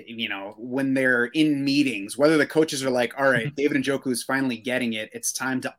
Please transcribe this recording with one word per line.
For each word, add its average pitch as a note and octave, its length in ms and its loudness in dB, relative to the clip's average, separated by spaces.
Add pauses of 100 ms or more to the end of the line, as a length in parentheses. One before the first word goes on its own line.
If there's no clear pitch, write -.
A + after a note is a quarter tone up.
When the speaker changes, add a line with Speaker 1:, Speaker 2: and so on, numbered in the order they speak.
Speaker 1:
you A2+ 220 -8
know, G2 300 -8
when C3 360 -2
they're B2+ 320 4
in C#3+ 380 2
meetings, C3+ 520 0
whether D3+ 200 4
the C#3 100 4
coaches D#3 380 0
are C3+ 60 0
like, B2 280 0
"All C#3 120 4
right, A#2+ 240 0
Speaker 2:
<laughs> - 20 -20
Speaker 1:
David C#3+ 260 2
Njoku C3+ 280 -2
is A#2+ 120 -2
finally C3 340 0
getting B2 380 -2
it. A2 180 -8
It's A#2+ 200 -6
time C3 300 -4
to C3 160 -8